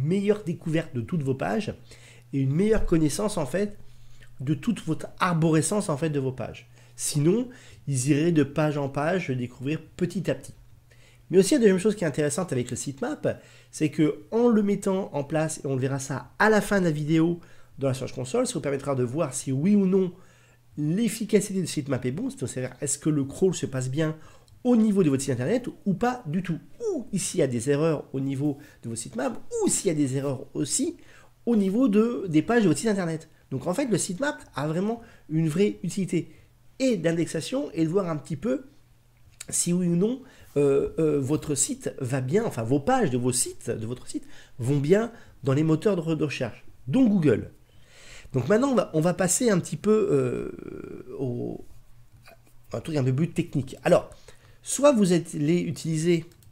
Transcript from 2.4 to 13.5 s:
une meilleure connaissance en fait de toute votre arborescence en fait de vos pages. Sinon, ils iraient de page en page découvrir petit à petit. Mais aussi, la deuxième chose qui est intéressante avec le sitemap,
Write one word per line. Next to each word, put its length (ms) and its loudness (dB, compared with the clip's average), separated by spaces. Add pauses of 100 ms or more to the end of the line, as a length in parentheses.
une 120 2
meilleure 320 4
connaissance 540 2
en 80 -2
fait 320 -2 (640)
de 120 -2
toute 300 -2
votre 240 -4 (140)
arborescence 680 2
en 80 0
fait 140 -2
de 100 -2
vos 140 -2
pages. 360 -10 (280)
Sinon, 500 2 (400)
ils 220 -2
iraient 240 4
de 100 4
page 340 0
en 120 -2
page 400 -2
découvrir 500 -4 (160)
petit 340 -2
à 60 0
petit. 180 -12 (760)
Mais 80 4
aussi, 160 6
la 80 4
deuxième 180 6
chose 160 2
qui 80 -4
est 40 0
intéressante 440 -2
avec 180 -2
le 60 -6
sitemap, 680 -4 (300)